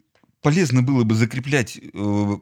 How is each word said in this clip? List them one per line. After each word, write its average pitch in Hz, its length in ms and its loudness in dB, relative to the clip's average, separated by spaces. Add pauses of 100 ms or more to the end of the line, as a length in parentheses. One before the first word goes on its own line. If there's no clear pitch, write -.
(420)
полезно 147 400 2
было 127 220 2
бы 110 100 2
закреплять, 127 640 -2
э, 101 640 -4